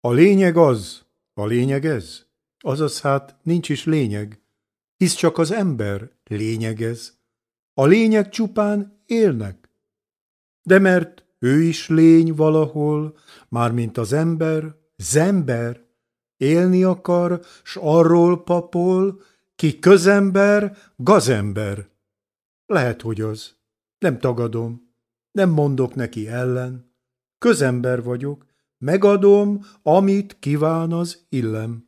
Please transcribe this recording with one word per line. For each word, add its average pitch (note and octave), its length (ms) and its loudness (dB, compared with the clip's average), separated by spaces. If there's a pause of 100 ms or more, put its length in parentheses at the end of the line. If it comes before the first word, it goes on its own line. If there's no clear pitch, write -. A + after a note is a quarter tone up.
A B2 120 -4
lényeg F3+ 440 4
az, B2+ 480 0 (300)
a G#2 100 -8
lényeg C3 400 -2
ez, C3 420 -8 (320)
azaz D3 420 -6
hát C#3 420 -4
nincs E3 260 -4
is - 160 -6
lényeg, G#2+ 580 -4 (540)
hisz F3 180 0
csak E3 240 -2
az D#3+ 120 -2
ember A#2 600 -6 (140)
lényegez. A2+ 960 -8 (540)
A C3+ 120 2
lények G#3+ 420 4
csupán G#3 760 -4
élnek. C3 640 -2 (920)
De F#3 160 4
mert F#3 460 0 (140)
ő C3 220 2
is E3 280 -2
lény E3 460 6
valahol, D3+ 840 0 (300)
mármint A#2 500 -4
az A2 140 -4
ember, D#3+ 640 -2 (200)
zember, C3 920 -2 (500)
élni F3+ 480 2
akar, F3 560 -2 (220)
s - 180 -18
arról E3+ 640 4
papol, F#3 800 -2 (320)
ki - 240 -2
közember, G3+ 1000 4 (200)
gazember. G#2+ 920 0 (800)
Lehet, B2+ 360 -2
hogy A2+ 180 -6
az. A2 360 -10 (420)
Nem C#3 200 -2
tagadom. A#2 680 -6 (500)
Nem F#3+ 140 2
mondok C#3 440 0
neki A2+ 340 -8
ellen. B2+ 680 -8 (440)
Közember B2+ 640 0
vagyok, B2+ 440 -10 (320)
megadom, G3+ 840 2 (180)
amit G3 560 0
kíván D#3+ 540 -2
az E3+ 360 -8
illem. A2+ 600 -6